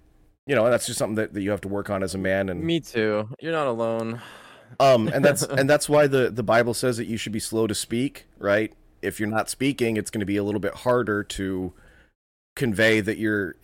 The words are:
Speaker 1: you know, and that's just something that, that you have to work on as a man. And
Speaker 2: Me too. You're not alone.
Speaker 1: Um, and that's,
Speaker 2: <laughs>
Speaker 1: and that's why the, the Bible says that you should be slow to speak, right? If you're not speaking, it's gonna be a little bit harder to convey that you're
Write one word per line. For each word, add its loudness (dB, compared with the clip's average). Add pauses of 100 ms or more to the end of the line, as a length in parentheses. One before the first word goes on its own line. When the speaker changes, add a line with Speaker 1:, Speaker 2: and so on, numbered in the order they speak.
(460)
Speaker 1:
you 0
know, 4
and 4
that's 2
just -6
something -2
that, -2
that -4
you 0
have -2
to -8
work -6
on 0
as -4
a -4
man. 0
And -6
Speaker 2:
Me -2
too. -2 (120)
You're -6
not -2
alone. -4 (580)
Speaker 1:
Um, 6
and 2
that's, 4
Speaker 2:
<laughs> -2
Speaker 1:
and 0
that's 2
why 4
the, 2
the -4
Bible 4
says -2
that -6
you -4
should -8
be -4
slow 0
to -2
speak, -4 (120)
right? 2 (300)
If -4
you're 0
not -2
speaking, 0
it's -4
gonna -4
be 0
a 0
little -2
bit -2
harder 0
to -6 (840)
convey 2
that -2
you're -2